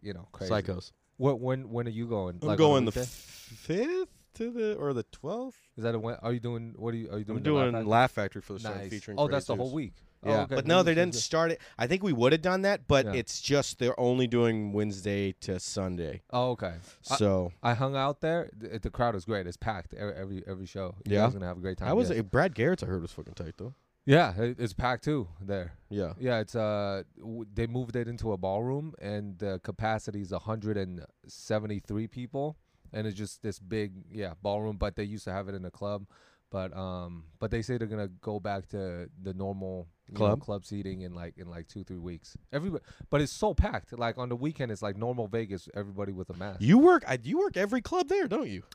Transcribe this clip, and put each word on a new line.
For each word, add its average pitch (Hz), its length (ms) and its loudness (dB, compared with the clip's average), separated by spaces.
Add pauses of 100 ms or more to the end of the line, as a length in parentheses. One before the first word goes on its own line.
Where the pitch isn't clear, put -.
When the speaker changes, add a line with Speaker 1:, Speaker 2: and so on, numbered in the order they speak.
Speaker 1:
you 101 140 -10
know, 87 180 -14
crazy. 95 200 -4
Speaker 2:
Psychos. 95 400 -2 (260)
Speaker 1:
What, 131 220 4
when, 131 300 -2
when 120 160 -2
are 117 40 -4
you 113 180 -4
going? 92 340 -2
Speaker 2:
I'm - 60 -2
Speaker 1:
Like, - 120 4
on 156 60 10
Speaker 2:
going 135 200 8
the 107 40 2
Speaker 1:
weekday? 123 140 -2
Speaker 2:
fifth 240 1040 -4 (260)
to 233 160 -4
the, 220 260 -2
or 143 180 -2
the 113 100 0
twelfth? 233 540 -8 (180)
Speaker 1:
Is 113 80 -6
that 117 100 2
a 113 60 0
when, 117 220 -4
are 117 100 0
you 123 80 0
doing, 117 360 -6
what 117 180 -4
are - 20 -4
you, 113 160 -6
are 104 60 -4
you 107 60 -4
doing 110 140 -4
Speaker 2:
I'm - 60 -2
Speaker 1:
the 151 80 4
Laugh 139 100 6
Speaker 2:
doing 123 100 4
Speaker 1:
Factory? 113 160 0
Speaker 2:
Laugh 117 220 6
Factory 101 320 -4
for - 120 -12
the 95 60 -8
start, 107 180 -6
Speaker 1:
Nice. 98 120 -10
Speaker 2:
featuring 104 300 -8
Speaker 1:
Oh, 147 80 4
that's 139 180 0
the 127 60 -2
Speaker 2:
Crazy 104 60 0
Speaker 1:
whole 127 100 -2
Speaker 2:
House. 131 60 -6
Speaker 1:
week. 139 200 -4 (300)
Speaker 2:
Yeah, - 60 0
Speaker 1:
Oh, 110 120 6
okay. 127 140 -2
Speaker 2:
but 131 100 0
no, 180 160 8
they 170 100 6
Speaker 1:
Maybe 165 100 4
Speaker 2:
didn't 175 100 2
Speaker 1:
Tuesday. 113 120 -2
Speaker 2:
start 165 280 2
it. - 80 -4 (180)
I 120 80 2
think 185 160 2
we 196 100 2
would 123 200 6
have 160 100 4
done 185 200 2
that, 196 260 0
but 135 180 6
Speaker 1:
Yeah. 101 80 -2
Speaker 2:
it's - 260 -4
just - 380 2
they're 123 220 2
only 127 260 4
doing 113 460 4
Wednesday 101 600 0 (100)
to 92 180 -4
Sunday. 90 720 -4
Speaker 1:
Oh, 123 220 0
okay. 92 220 -6 (360)
I, 139 60 2
Speaker 2:
So 92 360 4 (100)
Speaker 1:
I 120 120 4
hung 135 200 0
out 139 280 0
there. 165 280 0 (100)
Th-, 110 220 -8
the 113 80 -4
crowd 120 240 2
is 95 100 -4
great. 101 220 -2
It's 87 100 -8
packed 104 380 -6
e-, 110 40 -12
every, 98 500 -6
every 95 180 -8
show. 92 300 -8 (100)
You 101 80 4
Speaker 2:
Yeah? 101 120 8
Speaker 1:
guys - 40 6
are 98 80 -6
gonna 90 80 -4
have 90 120 -6
a - 20 -10
great 92 180 -4
time. 90 100 -4
Speaker 2:
How 156 80 2
was 233 140 2
Speaker 1:
Yeah. 127 60 0
Speaker 2:
it? 107 160 -2
Brad 147 240 4
Garrett's, 139 260 2
I 95 40 -4
heard, 92 160 -2
was 82 100 -10
fucking - 220 -14
tight, 80 240 -10
though. 117 160 -12 (300)
Speaker 1:
Yeah, 139 360 8
it, 120 180 0
it's 113 140 -2
packed, 123 320 0
too, 135 240 0 (120)
there. 95 340 -6 (140)
Speaker 2:
Yeah. 95 300 -2
Speaker 1:
Yeah, 123 220 0
it's, 110 160 -6
uh, 104 460 0 (160)
w-, 113 340 -10
they 113 160 0
moved 120 260 -4
it 117 140 0
into 113 240 -2
a 98 40 0
ballroom, 120 640 -2
and 104 380 -6
the 95 240 -2
capacity 107 600 -2
is 92 100 -6
a 87 80 -2
hundred 107 360 -2
and 90 280 -4 (240)
seventy-three 107 800 -4
people, 139 480 -6 (360)
and 107 140 -4
it's 101 100 -4
just 104 260 -8
this 104 180 -6
big, 101 320 -4 (180)
yeah, 95 320 -6
ballroom, 104 340 -2
but 101 200 -2
they 107 80 -4
used 104 200 -8
to 92 80 -6
have 95 160 -4
it 98 60 -8
in 92 100 -8
a 87 60 -8
club. 101 360 -6 (440)
But, 92 260 -6
um, 87 480 -8 (140)
but 107 120 -4
they 113 120 0
say 123 160 -2
they're 113 80 -2
gonna 104 220 -4
go 104 320 -6
back 98 300 -4
to 90 380 -6 (140)
the 95 120 -6
normal, 95 540 -6 (200)
you 113 60 -16
know, 101 40 -6
Speaker 2:
Club? 104 220 6
Speaker 1:
club 101 260 -6
seating 95 360 -6
in, 90 120 -10
like, 87 240 -10
in, 87 100 -14
like, 85 200 -12
two, 101 160 -12
three 92 140 -10
weeks. 85 380 -12 (160)
Everybody, 160 320 -4 (240)
but 147 140 4
it's 139 100 0
so 208 220 0
packed. - 440 2
Like, 117 200 0
on 123 100 -4
the 120 80 -2
weekend, 131 360 -4
it's 101 100 -6
like 101 160 -4
normal 117 300 -2
Vegas, 98 460 -4
everybody 101 380 -6
with 90 160 -8
a 92 60 -10
mask. 95 260 -8
Speaker 2:
You 143 180 10
work, 339 300 10
I, 131 140 0
you 190 160 -2
work 392 180 0
every 208 240 0
club 339 280 0
there, 359 200 2
don't 220 220 -2
you? 92 140 -8 (100)